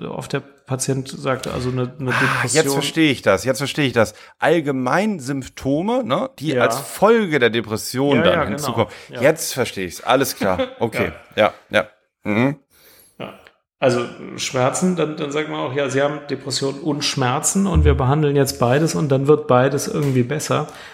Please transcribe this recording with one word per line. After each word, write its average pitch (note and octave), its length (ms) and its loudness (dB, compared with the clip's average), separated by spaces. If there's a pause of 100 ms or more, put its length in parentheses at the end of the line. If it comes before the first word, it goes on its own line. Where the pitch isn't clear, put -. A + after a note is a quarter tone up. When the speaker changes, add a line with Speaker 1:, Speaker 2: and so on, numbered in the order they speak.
(100)
Speaker 1:
oft - 220 -8
der C#3+ 80 -4
Patient C3 680 -6
sagt, C#3 380 -4
also B2+ 240 -4
eine, B2+ 280 -4
eine B2+ 120 -4
Speaker 2:
Ah, B2 100 0
Speaker 1:
Depression. C3+ 440 0
Speaker 2:
jetzt C#3 100 0
verstehe C#3+ 380 2
ich A2+ 100 -4
das, G2 220 2
jetzt B2+ 140 0
verstehe C#3 280 -2
ich B2 60 0
das. A2 220 2 (260)
Allgemein D3 800 0
Symptome, C#3+ 840 -2
ne, F#3+ 260 -2 (120)
die - 80 -4
Speaker 1:
Ja. B2+ 140 2
Speaker 2:
als A#2 140 2
Folge F#3 600 2
der A#2+ 120 6
Depression A#2 640 0
Speaker 1:
Ja, - 80 4
Speaker 2:
dann - 80 6
Speaker 1:
ja, E3+ 80 2
genau. C#3 160 -2
Speaker 2:
hinzukommen. A#2+ 320 -2 (220)
Speaker 1:
Ja. C3 120 -12
Speaker 2:
Jetzt D#3 320 2
verstehe G#2 320 -4
ich's, - 160 -12
alles C3 320 2
klar. F#2+ 240 0 (120)
Speaker 1:
<laughs> - 100 -20
Speaker 2:
Okay, - 320 -2 (240)
Speaker 1:
Ja. - 180 2 (160)
Speaker 2:
ja, G#2+ 160 2 (380)
ja. G#2+ 60 -4
Mhm. B2+ 260 0 (600)
Speaker 1:
Ja. - 160 -12 (440)
Also A#2+ 280 2 (300)
Schmerzen, C3+ 600 0
dann, D3+ 220 -2
dann D3 140 -6
sagt D3+ 180 -4
man D#3 100 -6
auch, C#3+ 140 -4
ja, C#3 160 -2
Sie C3 120 0
haben D3 180 -2 (100)
Depression C3+ 500 -4
und C#3+ 240 -2
Schmerzen B2+ 600 0
und E3 180 4
wir D3 100 6
behandeln C#3+ 400 2
jetzt C#3 240 2
beides C#3+ 360 2
und D#3+ 160 0
dann C3+ 160 2
wird D3 220 4
beides C3+ 380 4
irgendwie C3+ 360 0
besser. C#3+ 440 -2 (280)